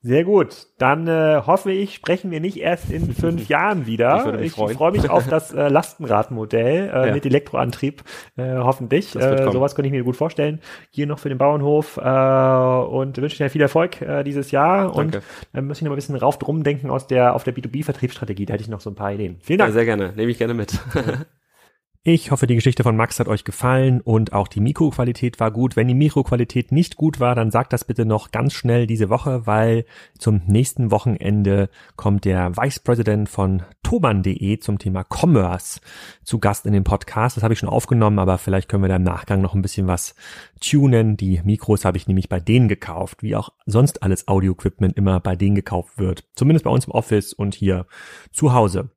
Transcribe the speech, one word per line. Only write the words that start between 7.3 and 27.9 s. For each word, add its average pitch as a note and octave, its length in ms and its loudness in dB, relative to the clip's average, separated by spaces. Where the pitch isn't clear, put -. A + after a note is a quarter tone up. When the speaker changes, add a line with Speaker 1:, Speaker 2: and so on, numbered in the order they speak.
Speaker 1:
äh, B2+ 220 -4
hoffentlich. C3 560 0
Speaker 2:
Das B2+ 100 -2
wird C3+ 160 2
Speaker 1:
Äh, C3+ 40 2
Speaker 2:
kommen. G#2 100 2
Speaker 1:
sowas C3+ 220 0
könnte C#3 120 -2
ich C3+ 60 -2
mir B2+ 100 -2
gut B2 140 -2
vorstellen. D#3 420 -2
Hier D3 180 -4
noch D3 120 -6
für D3 100 -6
den C3+ 80 -6
Bauernhof, D3 600 2
äh, - 40 -8
und C3 1160 2
wünsche D3 200 -4
dir C#3 120 0
viel D#3 120 0
Erfolg, E3 400 0
äh, C#3+ 220 -4
dieses C#3+ 280 -6
Jahr. F3+ 400 2
Speaker 2:
Danke. D#3 280 -2
Speaker 1:
Und - 40 -14
dann C3+ 140 -6
müssen D3 180 -8
wir D3 40 -2
noch C#3+ 40 -4
ein C#3 40 -4
bisschen C#3+ 180 -6
rauf C3 220 0
drum D#3 260 -4
denken C#3 260 -2
aus C3 180 -4
der, B2 280 4
auf C3+ 100 -4
der C3 80 -2
B C3 80 -8
two B2 80 -10
B C#3 140 -6
Vertriebsstrategie. G#2+ 600 -6
Da G#2+ 100 -6
hätte G#2 80 -6
ich G#2+ 60 -12
noch G#2 120 -8
so - 80 -10
ein G2 60 -12
paar G2+ 180 -4
Ideen. F#2 280 -8
Vielen F3+ 180 -2
Dank. F#3 100 6
Speaker 2:
Ja, G#2+ 40 -2
sehr A2+ 120 4
gerne. G2+ 300 0
Nehme A2+ 160 0
ich A#2 60 -4
gerne A#2 160 -2
mit. A2 260 -4
<laughs> - 0 -
Speaker 1:
Ich E3 260 2
hoffe, C3+ 160 2
die A#2+ 80 2
Geschichte A#2+ 280 2
von A2+ 140 2
Max A#2 240 0
hat A2+ 80 -2
euch G#2+ 160 -2
gefallen B2+ 560 0
und A2 320 0
auch G2+ 160 0
die - 100 -8
Mikroqualität B2 800 0
war A2 120 2
gut. B2 260 0
Wenn A#2 100 4
die B2 60 2
Mikroqualität B2+ 800 2
nicht E3 240 2
gut D3+ 240 0
war, B2 120 2
dann A2+ 160 2
sagt A#2 220 0
das A#2+ 140 -2
bitte A#2 200 -2